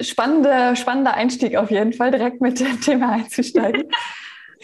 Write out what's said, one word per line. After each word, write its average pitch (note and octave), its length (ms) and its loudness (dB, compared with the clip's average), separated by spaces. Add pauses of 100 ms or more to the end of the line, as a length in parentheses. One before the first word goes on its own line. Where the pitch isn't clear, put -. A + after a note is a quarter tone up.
spannende, B3+ 760 2
spannender B3+ 380 0
Einstieg B3 420 0
auf G#3 140 0
jeden G#3+ 220 2
Fall, A#3+ 200 0
direkt B3 280 0
mit B3+ 200 0
dem B3+ 200 -2
Thema B3+ 320 2
einzusteigen. A#3 760 -2
<laughs> - 60 -8 (680)